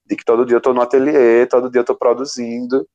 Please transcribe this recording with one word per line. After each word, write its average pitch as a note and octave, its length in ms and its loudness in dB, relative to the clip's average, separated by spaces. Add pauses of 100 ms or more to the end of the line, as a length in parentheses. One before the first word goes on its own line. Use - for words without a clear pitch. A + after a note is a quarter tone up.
de - 120 -6
que - 100 -16
todo A#2+ 180 2
dia A#2+ 140 0
eu A#2+ 40 2
tô C3 120 0
no B2 80 0
ateliê, B2+ 640 2
todo B2+ 240 -2
dia B2 120 0
eu A#2+ 40 -4
tô C3 100 -2
produzindo, B2 880 -4 (100)